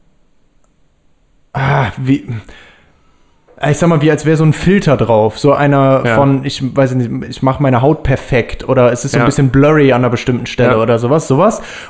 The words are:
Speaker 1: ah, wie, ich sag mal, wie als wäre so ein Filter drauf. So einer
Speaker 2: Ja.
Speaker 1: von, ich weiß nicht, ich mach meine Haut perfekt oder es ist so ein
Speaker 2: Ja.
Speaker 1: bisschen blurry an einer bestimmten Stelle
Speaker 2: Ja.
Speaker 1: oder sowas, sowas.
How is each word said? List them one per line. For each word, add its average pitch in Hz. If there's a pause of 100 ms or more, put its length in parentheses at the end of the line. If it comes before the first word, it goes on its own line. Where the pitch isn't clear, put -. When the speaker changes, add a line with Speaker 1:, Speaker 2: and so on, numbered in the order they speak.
(1500)
Speaker 1:
ah, 135 (100)
wie, 135 (1400)
ich -
sag 170
mal, 160
wie 156
als 147
wäre 160
so 156
ein 156
Filter 175
drauf. 110
So -
einer 139
Speaker 2:
Ja. 117
Speaker 1:
von, 139
ich 131
weiß 131
nicht, 120 (200)
ich -
mach 131
meine 131
Haut 156
perfekt -
oder 127
es 123
ist 139
so 143
ein -
Speaker 2:
Ja. 117
Speaker 1:
bisschen 135
blurry 139
an 120
einer 123
bestimmten 120
Stelle 123
Speaker 2:
Ja. 113
Speaker 1:
oder 117
sowas, 123
sowas. 175 (280)